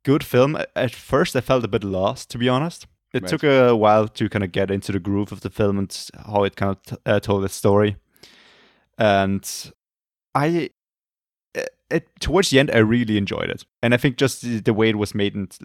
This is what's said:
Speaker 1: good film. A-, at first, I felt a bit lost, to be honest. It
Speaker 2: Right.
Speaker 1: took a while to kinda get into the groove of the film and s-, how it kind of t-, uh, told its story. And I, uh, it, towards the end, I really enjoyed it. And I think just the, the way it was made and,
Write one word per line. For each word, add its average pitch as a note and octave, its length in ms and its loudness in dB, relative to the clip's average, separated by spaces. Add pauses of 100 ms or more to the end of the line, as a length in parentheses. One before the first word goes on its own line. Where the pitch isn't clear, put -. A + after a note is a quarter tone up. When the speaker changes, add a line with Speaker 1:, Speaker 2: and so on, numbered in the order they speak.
Speaker 1:
good D3 200 2
film. C3+ 320 2
A-, - 200 -6
at A2+ 200 -2
first, - 400 -2
I B2+ 60 -2
felt B2+ 220 0
a A2 40 -4
bit G2+ 160 -2
lost, G2 480 -4
to - 60 -10
be A#2+ 120 0
honest. C#3 380 -4 (260)
It B2 100 -4
Speaker 2:
Right. F#2 60 -10
Speaker 1:
took D#3 140 -2
a C3 320 6
while G#2+ 340 4
to - 200 -4
kinda G2+ 180 -2
get F#2+ 240 -2
into G2 200 -4
the G2 80 -2
groove G2 320 -4
of G2 100 -12
the G2 80 -8
film G2+ 280 -2
and G2 140 -6
s-, - 200 -14 (140)
how G#2 180 0
it G2 120 -2
kind G2 160 -2
of F#2+ 120 -10
t-, - 220 -14
uh, G#2 140 2
told G2+ 260 0
its F#2+ 100 -8
story. G#2 400 2 (1040)
And G2 760 0 (600)
I, D#3 360 -2 (880)
uh, - 40 -4 (280)
it, D#3+ 180 -2 (120)
towards E3+ 300 0
the C3 100 4
end, D3 120 2
I A#2 80 2
really A2 380 2
enjoyed G2 320 -4
it. F2+ 160 -10 (160)
And A#2+ 120 2
I A#2+ 40 4
think C3 200 -2
just C3 240 0
the, A#2+ 180 -4
the G#2+ 140 2
way A2 160 2
it G#2+ 80 0
was G#2 160 -4
made G2+ 220 -2
and, G2 300 -10